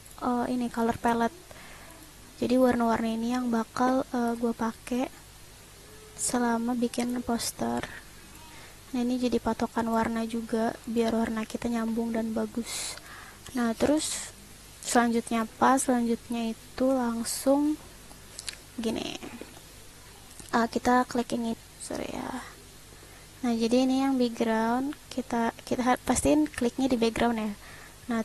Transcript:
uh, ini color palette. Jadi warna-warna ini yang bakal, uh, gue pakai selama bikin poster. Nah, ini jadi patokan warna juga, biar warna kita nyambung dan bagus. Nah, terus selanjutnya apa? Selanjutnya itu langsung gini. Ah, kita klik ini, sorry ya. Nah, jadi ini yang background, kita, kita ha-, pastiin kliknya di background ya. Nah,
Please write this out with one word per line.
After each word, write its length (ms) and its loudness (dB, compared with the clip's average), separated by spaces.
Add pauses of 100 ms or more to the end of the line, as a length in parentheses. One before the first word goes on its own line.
(200)
uh, 320 0
ini 160 -2
color 320 0
palette. 400 2 (1040)
Jadi 160 4
warna-warna 480 4
ini 240 -2
yang 160 0
bakal, 640 2
uh, 240 0
gue 160 0
pakai 560 -2 (1120)
selama 560 2
bikin 480 0
poster. 640 -2 (1040)
Nah, 80 -2
ini 160 2
jadi 240 2
patokan 480 0
warna 400 0
juga, 560 0
biar 320 2
warna 320 0
kita 240 -4
nyambung 400 0
dan 240 -2
bagus. 640 -4 (560)
Nah, 160 2
terus 640 2 (480)
selanjutnya 640 2
apa? 320 6
Selanjutnya 720 0
itu 400 -2
langsung 880 2 (960)
gini. 400 -4 (1300)
Ah, 160 4
kita 400 4
klik 320 -2
ini, 160 -2 (240)
sorry 320 -6
ya. 320 -6 (1040)
Nah, 80 4
jadi 340 6
ini 160 4
yang 140 4
background, 800 2 (160)
kita, 500 0
kita 220 -2
ha-, 180 4
pastiin 460 4
kliknya 400 0
di 80 2
background 400 2
ya. 140 -2 (580)
Nah, 160 0